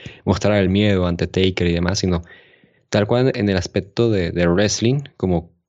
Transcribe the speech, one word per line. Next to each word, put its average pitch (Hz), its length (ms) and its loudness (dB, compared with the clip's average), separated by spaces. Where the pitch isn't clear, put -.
mostrar 101 340 0
el 95 100 2
miedo 98 380 2
ante 85 220 -2
Taker 92 400 0
y 85 40 0
demás, 85 280 -2
sino 87 220 0
tal 104 200 0
cual 127 260 2
en 104 140 0
el 98 80 2
aspecto 113 540 -2
de, 92 200 0
de 85 160 0
wrestling, 104 540 0
como 87 340 -2